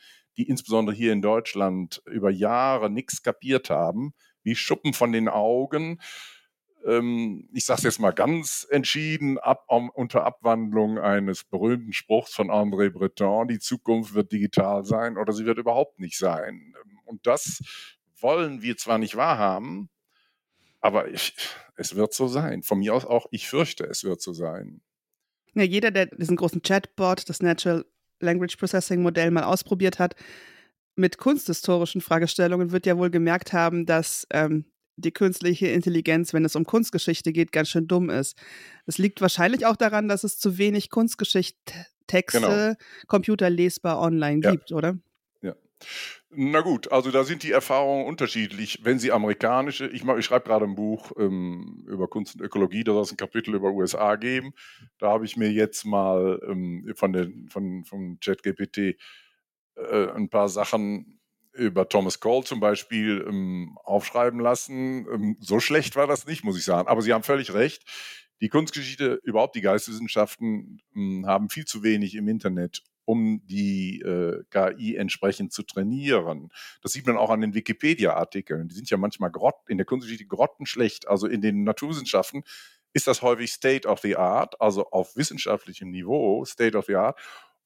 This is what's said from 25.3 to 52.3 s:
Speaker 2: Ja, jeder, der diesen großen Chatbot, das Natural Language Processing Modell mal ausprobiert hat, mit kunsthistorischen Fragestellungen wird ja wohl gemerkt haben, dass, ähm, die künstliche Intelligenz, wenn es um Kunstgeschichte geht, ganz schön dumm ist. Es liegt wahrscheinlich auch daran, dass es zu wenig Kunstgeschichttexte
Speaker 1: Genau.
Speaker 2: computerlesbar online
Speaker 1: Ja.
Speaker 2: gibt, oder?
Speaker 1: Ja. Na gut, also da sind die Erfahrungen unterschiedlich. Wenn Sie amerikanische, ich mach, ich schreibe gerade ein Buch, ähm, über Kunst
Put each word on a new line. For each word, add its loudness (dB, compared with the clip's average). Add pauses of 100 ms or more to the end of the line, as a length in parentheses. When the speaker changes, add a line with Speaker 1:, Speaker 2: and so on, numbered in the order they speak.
Speaker 2:
Ja, 2
jeder, 2
der 2
diesen 0
großen -2
Chatbot, 0
das -6
Natural 2 (360)
Language 0
Processing 0
Modell 2
mal 4
ausprobiert 0
hat, 2 (800)
mit 2
kunsthistorischen 0
Fragestellungen 2
wird -2
ja 4
wohl 2
gemerkt 2
haben, 2
dass, 0
ähm, 2 (340)
die 0
künstliche 2
Intelligenz, 2
wenn 4
es 0
um 2
Kunstgeschichte 0
geht, 0
ganz 0
schön 0
dumm 2
ist. -2 (480)
Es -4
liegt 0
wahrscheinlich 4
auch 4
daran, 2
dass 0
es -6
zu 2
wenig 2
Kunstgeschichttexte 0
Speaker 1:
Genau. 4 (320)
Speaker 2:
computerlesbar 2
online 2
Speaker 1:
Ja. 4
Speaker 2:
gibt, 0
oder? 0 (420)
Speaker 1:
Ja. -8 (760)
Na 2
gut, -2
also 2
da 6
sind -6
die -2
Erfahrungen 2
unterschiedlich. -4
Wenn 4
Sie 0
amerikanische, 0
ich -10
mach, 0
ich -2
schreibe 0
gerade 4
ein -2
Buch, -4
ähm, -4
über -4
Kunst -6